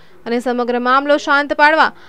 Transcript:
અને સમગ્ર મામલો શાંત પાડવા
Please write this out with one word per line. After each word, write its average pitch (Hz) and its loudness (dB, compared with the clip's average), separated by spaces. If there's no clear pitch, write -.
અને 233 -4
સમગ્ર 240 -4
મામલો 269 0
શાંત 294 -2
પાડવા 302 2